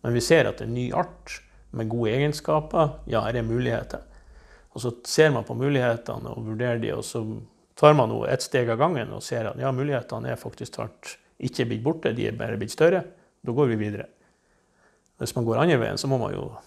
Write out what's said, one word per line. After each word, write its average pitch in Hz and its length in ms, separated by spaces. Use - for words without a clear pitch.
Men 120 80
vi 120 80
ser 127 300
at 101 80
det 107 80
er - 20
en 117 60
ny 123 180
art - 460
med 113 160
gode 113 240
egenskaper. 151 760
Ja, 110 180
her 117 160
er - 20
muligheter. 113 600
Og 120 80
så 120 100
ser 156 260
man 123 140
på 120 120
mulighetene 123 800
og 117 100
vurderer 117 380
de, 113 100
og 110 120
så - 180
tar 151 180
man 117 160
nå 110 160
et - 160
steg 123 260
av 113 80
gangen 135 380
og 110 80
ser 113 240
at, - 100
ja, 131 140
mulighetene 127 580
er 120 80
faktisk - 380
snart - 380
ikke 131 260
blitt 110 160
borte, 160 320
de 117 140
er 110 80
bare 110 240
blitt 104 160
større. 175 240
Da 123 120
går 135 160
vi 107 80
videre. 104 260
Hvis - 160
man 120 120
går 113 160
andre 160 160
veien, 107 180
så 139 120
må 131 100
man - 160
jo - 100